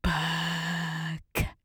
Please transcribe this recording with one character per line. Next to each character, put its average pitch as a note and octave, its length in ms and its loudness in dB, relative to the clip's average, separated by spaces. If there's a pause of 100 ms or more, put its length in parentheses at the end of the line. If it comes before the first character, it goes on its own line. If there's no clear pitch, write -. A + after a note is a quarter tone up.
バ F3 80 4
ー - 20 2 (1200)
カ。 - 320 0